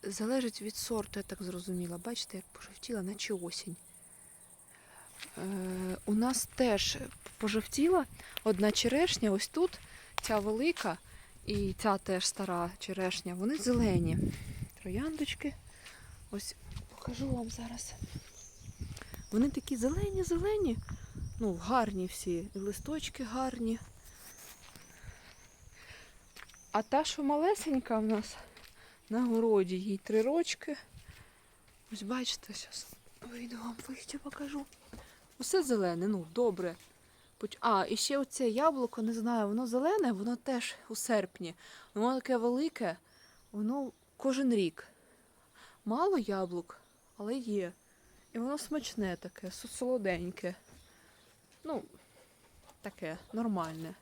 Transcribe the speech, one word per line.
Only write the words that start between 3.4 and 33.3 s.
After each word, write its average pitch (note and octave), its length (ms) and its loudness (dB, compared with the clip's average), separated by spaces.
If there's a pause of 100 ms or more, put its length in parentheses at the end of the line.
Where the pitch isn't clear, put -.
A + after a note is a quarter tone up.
Е, F#3 680 -2
у G#3 80 4
нас B3 320 4 (100)
теж A3+ 420 4 (400)
пожовтіла C4+ 680 4 (380)
одна G#3 280 6
черешня, A#3+ 600 4
ось G3 160 2
тут, - 320 2 (420)
ця G#3+ 180 2
велика A3 580 2 (500)
і G2+ 320 0
ця G3 180 4
теж F#3 280 0
стара F3+ 540 0
черешня, F#3 540 -2
вони G#3+ 240 0
зелені. G3 600 4 (640)
Трояндочки, C#4+ 720 -2 (760)
ось - 240 -8 (400)
покажу B3 320 -6
вам A#3+ 220 -2
зараз. A#3 440 -10 (1400)
Вони A#3+ 180 4
такі C4+ 280 -4
зелені-зелені, F4+ 1000 2 (640)
ну, G#3 160 0
гарні G3 500 2
всі, F3 400 -4 (100)
і G3+ 40 -6
листочки C4 640 -6
гарні. A#3+ 560 -2 (3000)
А G#3+ 100 2
та, C#4 220 4
що D4+ 200 -2
малесенька D4 760 4
в G#3+ 40 2
нас A3 320 2 (720)
на A#3+ 160 2
городі, G#3+ 540 4
їй G3 180 -2
три A3 240 2
рочки. D4+ 560 2 (1160)
Ось G3+ 100 -8
бачите, A#3+ 500 -4
щас - 340 -12 (440)